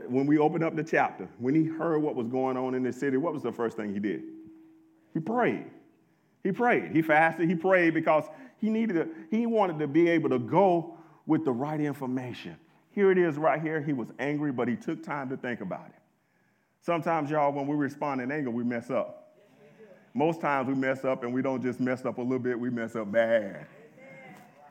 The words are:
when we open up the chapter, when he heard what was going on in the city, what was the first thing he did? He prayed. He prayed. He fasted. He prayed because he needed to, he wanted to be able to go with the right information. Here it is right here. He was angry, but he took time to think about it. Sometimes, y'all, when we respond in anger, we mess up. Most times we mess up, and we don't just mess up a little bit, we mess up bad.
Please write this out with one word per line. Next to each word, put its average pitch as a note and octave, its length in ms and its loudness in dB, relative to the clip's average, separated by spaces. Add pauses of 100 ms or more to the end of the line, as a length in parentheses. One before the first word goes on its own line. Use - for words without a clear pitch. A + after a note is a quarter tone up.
when C3 180 2
we D3+ 140 4
open D#3 240 2
up D#3+ 120 -2
the D3+ 80 -2
chapter, C3 440 0 (100)
when B2 160 0
he D#3+ 100 4
heard D#3+ 360 -2
what D3+ 160 -2
was A#2+ 120 -4
going C3 300 -2
on B2+ 160 -2
in B2+ 80 -2
the B2 100 -2
city, C3 260 0
what D#3 160 0
was D3 100 -8
the A#2 80 -2
first A2+ 260 -4
thing G#2 160 -4
he G#2 60 -4
did? F#2+ 240 -2 (920)
He D#3+ 60 -2
prayed. F#3+ 460 0 (800)
He G3 80 0
prayed. G3 400 2
He D#3+ 120 4
fasted. D#3+ 440 4
He F3+ 80 2
prayed F3 380 4
because D#3+ 300 2 (340)
he G#3+ 140 -2
needed A3 240 0
to, D#3 140 0 (200)
he A#3 160 0
wanted G3+ 320 2
to D3+ 100 -2
be E3 220 4
able D#3+ 200 2
to B2+ 100 2
go E3 580 2 (300)
with D#3 180 2
the C#3 60 0
right C#3+ 280 -2
information. C3 760 -6 (320)
Here G3 220 4
it F#3 80 6
is E3 180 2
right D3+ 240 2
here. D#3 180 -2
He C#3+ 140 -2
was A#2 140 -4 (100)
angry, D3 340 -2
but A#2+ 160 0
he A#2+ 80 0
took D#3+ 280 -6
time C#3+ 260 -6
to C3 80 -6
think A#2+ 240 -6
about F2 260 -8
it. - 40 -20 (920)
Sometimes, D#3+ 500 -2
y'all, D3 200 2
when C#3 140 -4
we D3 100 -2
respond C#3 460 -2
in B2 100 -4
anger, C#3+ 200 -4
we A#2+ 120 -4
mess A#2+ 280 -4
up. - 420 -4 (800)
Most E3 260 0
times C#3 280 0
we C3+ 80 0
mess C3 280 -2
up, C3 200 -2
and A#2+ 100 -4
we C3 80 0
don't C3 220 -2
just B2 160 -2
mess B2+ 260 -2
up A#2 140 -6
a - 20 -4
little B2+ 160 -2
bit, A#2+ 220 -2
we B2 100 -4
mess A#2 260 -4
up G#2 160 -4
bad. A2 540 2 (1040)